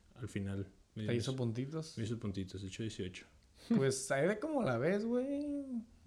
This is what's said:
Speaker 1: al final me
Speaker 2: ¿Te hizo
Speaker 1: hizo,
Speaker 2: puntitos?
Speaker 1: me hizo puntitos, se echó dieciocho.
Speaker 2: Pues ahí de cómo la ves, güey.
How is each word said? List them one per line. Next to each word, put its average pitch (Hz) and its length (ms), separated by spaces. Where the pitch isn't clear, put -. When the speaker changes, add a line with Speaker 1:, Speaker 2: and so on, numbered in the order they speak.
Speaker 1:
al 117 140
final 98 400
me 110 120
Speaker 2:
¿Te 117 100
hizo 117 160
Speaker 1:
hizo, 131 40
Speaker 2:
puntitos? 131 600
Speaker 1:
me 117 60
hizo 117 120
puntitos, 95 440
se 98 80
echó 113 160
dieciocho. 98 420
Speaker 2:
Pues 135 360
ahí 139 160
de 214 100
cómo 294 240
la 123 160
ves, 190 260
güey. 285 600